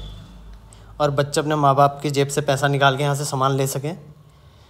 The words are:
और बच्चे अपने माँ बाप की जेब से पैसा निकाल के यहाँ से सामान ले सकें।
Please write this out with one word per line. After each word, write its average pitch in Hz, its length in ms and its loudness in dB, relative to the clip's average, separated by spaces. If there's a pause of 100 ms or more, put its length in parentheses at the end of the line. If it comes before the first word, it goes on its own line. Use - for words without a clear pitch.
(1000)
और 147 120 2
बच्चे 143 280 0
अपने 151 160 -2
माँ 139 200 4
बाप 143 260 4
की 151 80 -2
जेब 139 180 0
से 147 140 -2
पैसा 143 260 0
निकाल 139 280 2
के 139 60 -4
यहाँ 143 120 0
से 143 100 -4
सामान 135 280 0
ले 135 140 0
सकें। 143 300 -6 (720)